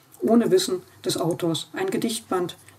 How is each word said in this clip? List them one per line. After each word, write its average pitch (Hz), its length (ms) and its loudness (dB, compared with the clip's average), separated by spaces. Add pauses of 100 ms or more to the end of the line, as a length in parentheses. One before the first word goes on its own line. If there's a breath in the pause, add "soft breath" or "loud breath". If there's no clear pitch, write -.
(220 soft breath)
ohne 220 280 4
Wissen 185 320 2 (220 soft breath)
des 180 140 -2
Autors, 165 560 -2
ein 381 160 -4
Gedichtband, 185 640 -4 (220 soft breath)